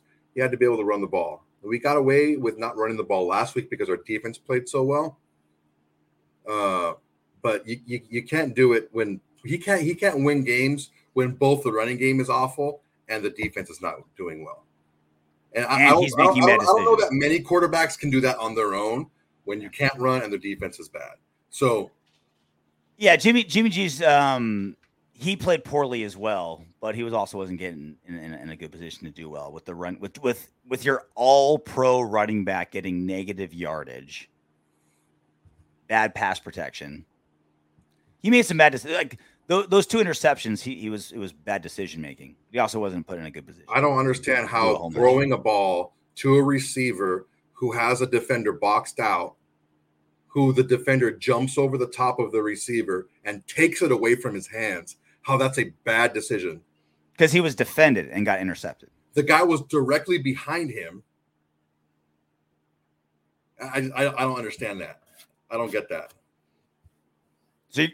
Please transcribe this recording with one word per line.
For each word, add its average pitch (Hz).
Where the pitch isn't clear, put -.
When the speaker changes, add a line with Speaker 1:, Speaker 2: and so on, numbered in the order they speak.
Speaker 1:
You 127
had 127
to 123
be 123
able 120
to 107
run 104
the 98
ball. 82
We 110
got 147
away 143
with 113
not 113
running 110
the 107
ball 92
last 104
week 123
because 98
our 90
defense 110
played 127
so 135
well. 147
Uh, 95
but 110
you, 117
you, 120
you 120
can't 151
do 127
it 113
when 107
he 165
can't, 190
he 160
can't 160
win 143
games 131
when 127
both 139
the 143
running 113
game 131
is 131
awful 135
and 110
the 104
defense 104
is 80
not 82
doing 80
well. -
And 117
I, 131
Speaker 2:
And 139
Speaker 1:
I 143
don't, 160
Speaker 2:
he's 135
Speaker 1:
I 143
don't, -
Speaker 2:
making 127
Speaker 1:
I 123
don't, 120
Speaker 2:
bad -
Speaker 1:
I -
don't 208
know 226
Speaker 2:
decisions. 151
Speaker 1:
that 147
many 165
quarterbacks 165
can 143
do 131
that 127
on 110
their 107
own 110
when 104
you 101
can't 139
run 131
and 107
the 101
defense 95
is 82
bad. -
So 117
Speaker 2:
yeah, 196
Jimmy, 233
Jimmy 202
G's, 170
um, 127
he 170
played 170
poorly 127
as 101
well, 90
but 107
he 113
was 117
also 101
wasn't 92
getting 80
in, 85
in, 80
in 73
a 80
good 78
position 82
to 78
do 80
well 73
with 78
the 90
run, 87
with, 98
with, 120
with 131
your 135
all-pro 131
running 107
back 92
getting 92
negative 95
yardage, 73
bad 110
pass 95
protection. 76
He 190
made 240
some 170
bad 151
decisions. 139
Like, 143
Tho-, 190
those 196
two 226
interceptions, 147
he, 131
he 107
was, 107
it 104
was 95
bad 87
decision 82
making. 69
He 117
also 110
wasn't 92
put 92
in 80
a 78
good 71
position. -
Speaker 1:
I 131
don't 143
understand 131
Speaker 2:
Do 113
a -
Speaker 1:
how 113
Speaker 2:
whole 85
bunch. 82
Speaker 1:
throwing 131
a 120
ball 98
to 135
a 139
receiver 120
who 123
has 120
a 127
defender 117
boxed -
out, 92
who 135
the 127
defender 123
jumps 127
over 135
the 123
top 123
of 110
the 110
receiver 107
and 104
takes 165
it 160
away 117
from 123
his 95
hands, 104
how 135
that's 135
a 110
bad 117
decision. 90
Speaker 2:
'Cause 160
he 175
was 156
defended 123
and 95
got 98
intercepted. 90
Speaker 1:
The 147
guy 156
was 160
directly 147
behind 143
him. 98
I, 131
I, 139
I 127
don't 131
understand 107
that. 80
I 113
don't 117
get 104
that. 80
Speaker 2:
So 151